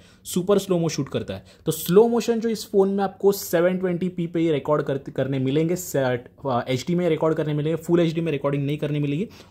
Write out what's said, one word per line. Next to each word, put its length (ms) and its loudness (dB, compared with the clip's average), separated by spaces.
सुपर 340 2
स्लो 220 0
मो 100 0
शूट 200 -4
करता 240 -6
है। 120 -12
तो 60 -2
स्लो 360 4
मोशन 320 0
जो 100 -2
इस 220 -6
फ़ोन 180 4
में 140 0
आपको 280 2
सेवन 460 0
ट्वेंटी 320 -2
पी 180 -4
पे 120 -4
ही 120 2
रिकॉर्ड 320 0
कर, 140 -2
करने 420 -2
मिलेंगे, 360 0
सेट, 540 -2
अ, 220 0
एचडी 280 0
में 140 2
रिकॉर्ड 260 2
करने 180 -2
मिलेंगे, 300 -2
फुल 160 2
एचडी 220 0
में 100 -2
रिकॉर्डिंग 340 -2
नहीं 120 -2
करने 220 -2
मिलेगी। 280 -2